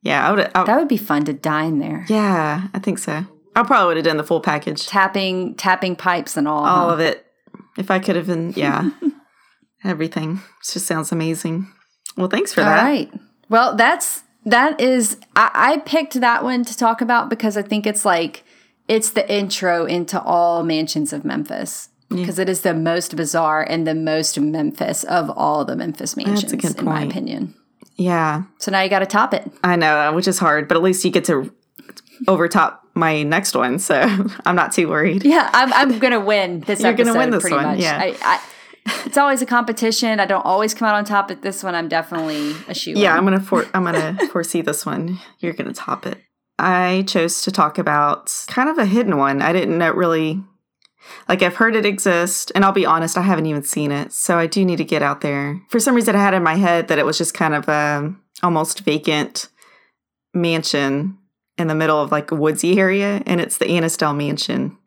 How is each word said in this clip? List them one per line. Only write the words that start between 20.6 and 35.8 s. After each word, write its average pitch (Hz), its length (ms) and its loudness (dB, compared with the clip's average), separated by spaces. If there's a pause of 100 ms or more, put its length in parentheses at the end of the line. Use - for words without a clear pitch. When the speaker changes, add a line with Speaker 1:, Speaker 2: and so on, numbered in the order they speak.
Speaker 2:
mansions 156 500 -2
of - 120 -8
Memphis. - 640 -6 (220)
Speaker 1:
Yeah. 180 140 -2
Speaker 2:
'Cause 175 140 -6
it 185 100 0
is 185 120 -2
the 175 120 2
most 165 420 -2
bizarre 156 520 0
and 165 200 -2
the 160 80 0
most 156 440 -2
Memphis 151 640 -2
of 165 280 -2
all 147 340 0
the - 100 -6
Memphis - 380 -8
Speaker 1:
That's - 120 -6
a 202 40 0
Speaker 2:
mansions, 202 220 -2 (100)
Speaker 1:
good - 180 -4
Speaker 2:
in - 60 -4
my 156 140 -2
Speaker 1:
point. 147 120 -4
Speaker 2:
opinion. - 420 -6 (440)
Speaker 1:
Yeah. 170 460 0 (160)
Speaker 2:
So - 120 -6
now 190 100 2
you 190 80 0
gotta 190 180 2
top 208 260 2
it. - 160 -4 (140)
Speaker 1:
I 180 120 4
know, 151 380 4
which 175 140 0
is 185 120 2
hard, 151 280 2
but 165 100 4
at 165 60 2
least 185 200 2
you 180 80 2
get 170 140 2
to 147 260 0 (760)
overtop 170 560 2 (100)
my 160 300 0
next 160 320 -2
one, 127 240 0
so 143 220 2
<laughs> 202 440 0
I'm 180 100 0
not 170 160 0
too 170 160 2
worried. 156 380 0
Speaker 2:
Yeah, 302 280 4
I'm, 254 200 4
I'm 254 260 4